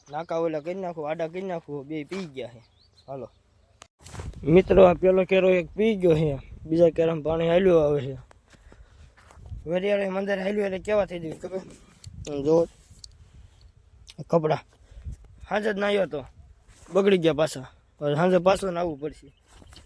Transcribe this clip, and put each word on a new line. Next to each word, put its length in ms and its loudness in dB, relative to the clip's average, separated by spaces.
નાકા 340 -6
ઓલા 200 -2
કરી 160 -8
નાખું, 280 -8
આડા 240 -4
કરી 180 -8
નાખું, 380 -10
બે 220 -6
પી 240 -8
ગયા 200 -12
છે. 80 -20
હાલો 220 -12
મિત્રો, 460 4
આ 60 4
પેલો 360 2
કેરો 180 4
એક 160 -6
પી 200 2
ગયો 240 4
છે, 180 -2
બીજા 280 4
કેરામાં 280 0
પાણી 280 0
હાલ્યું 320 6
આવે 220 2
છે. 120 -10
વરિયાળે 400 0
મંદિર 340 -2
હાલ્યું 220 -2
એટલે 200 -6
કેવા 200 2
થઈ 140 -10
ગયું 220 -10
ખબર? 200 -10
આમ 180 -6
જો 80 4
કપડાં, 320 0
સાંજે 280 -2
જ 80 -8
નાહ્યો 240 0
તો 140 -8
બગડી 320 4
ગયા 160 2
પાછા, 280 -4
હવે 160 -2
સાંજે 300 4
પાછો 240 2
નાહવું 300 -4
પડશે. 280 -12